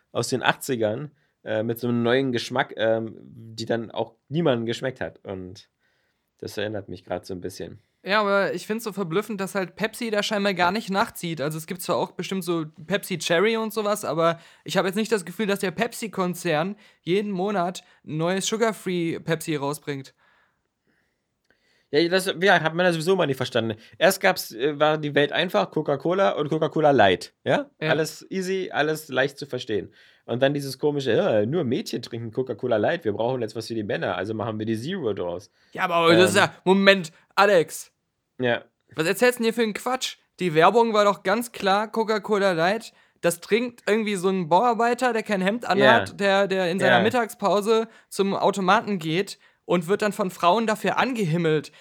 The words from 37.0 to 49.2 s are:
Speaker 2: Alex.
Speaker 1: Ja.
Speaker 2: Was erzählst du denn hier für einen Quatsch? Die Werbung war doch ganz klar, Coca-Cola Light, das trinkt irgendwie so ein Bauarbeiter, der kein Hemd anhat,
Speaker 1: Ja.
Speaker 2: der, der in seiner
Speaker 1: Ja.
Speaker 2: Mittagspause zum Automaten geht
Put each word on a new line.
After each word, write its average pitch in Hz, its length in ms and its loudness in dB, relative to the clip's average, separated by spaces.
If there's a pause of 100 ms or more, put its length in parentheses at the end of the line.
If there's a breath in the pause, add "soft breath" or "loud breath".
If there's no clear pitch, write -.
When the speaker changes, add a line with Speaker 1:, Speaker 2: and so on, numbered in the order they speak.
Speaker 2:
Alex. 190 560 4 (480)
Speaker 1:
Ja. 120 240 0 (320)
Speaker 2:
Was 160 100 0
erzählst 240 320 2
du 226 60 -2
denn 226 80 2
hier - 20 -6
für 233 80 0
einen 214 100 0
Quatsch? - 440 -4 (240)
Die 180 140 0
Werbung 208 380 6
war 208 120 4
doch 202 180 2
ganz 226 300 -2
klar, 202 380 0
Coca-Cola 208 640 0
Light, 180 400 0 (280 soft breath)
das 170 200 0
trinkt 240 460 -2
irgendwie 208 300 0
so 180 120 0
ein 185 200 0
Bauarbeiter, 233 640 2
der 220 100 -2
kein 208 180 -2
Hemd 208 240 -2
anhat, 117 460 4
Speaker 1:
Ja. - 60 -16
Speaker 2:
der, 196 320 2
der 185 220 0
in 185 100 -2
seiner 156 180 4
Speaker 1:
Ja. - 40 4
Speaker 2:
Mittagspause 220 840 0 (220 soft breath)
zum 196 260 0
Automaten 196 640 2
geht 160 400 -4 (260 soft breath)